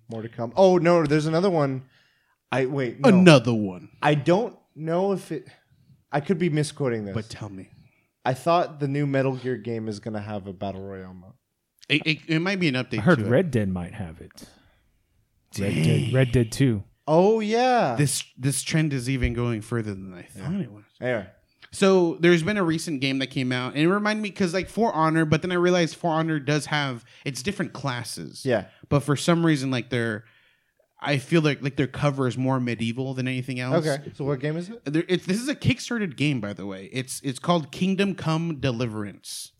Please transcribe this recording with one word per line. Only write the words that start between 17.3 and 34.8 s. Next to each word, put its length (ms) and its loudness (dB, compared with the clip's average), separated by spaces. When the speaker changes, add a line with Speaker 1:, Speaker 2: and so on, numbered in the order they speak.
Speaker 1:
yeah. 580 2
Speaker 2:
This, 280 0
this 280 -2
trend 280 0
is 160 -4
even 240 0
going 280 -2
further 340 -4
than 180 -12
I 140 -16
Speaker 1:
Yeah. 140 -14
Speaker 2:
thought 100 -2
it 120 -6
was. 100 -20
Speaker 1:
Anyway. 260 -2
Speaker 2:
So 480 4
there's 240 6
been 140 0
a 80 0
recent 360 -2
game 200 0
that 80 -4
came 240 -2
out, 220 -4
and 80 0
it 60 6
reminded 340 0
me, 80 -4
'cause, 220 -2
like, 160 -4
For 240 0
Honor, 320 4
but 180 2
then 100 -2
I 40 0
realized 380 4
For 160 -2
Honor 300 0
does 260 0
have, 380 -2
it's 200 -6
different 300 -6
classes. 680 -8
Speaker 1:
Yeah. 200 2
Speaker 2:
But 160 2
for 100 2
some 320 2
reason, 240 2
like, 200 -4
they're 340 -2
I 200 -2
feel 240 2
like, 200 0
like, 140 -4
their 100 2
cover 400 0
is 120 -2
more 200 0
medieval 540 -4
than 160 -4
anything 320 -6
else. 260 0
Speaker 1:
Okay, 280 -4
so 100 -8
what 160 -2
game 160 -4
is 140 -8
it? 160 -16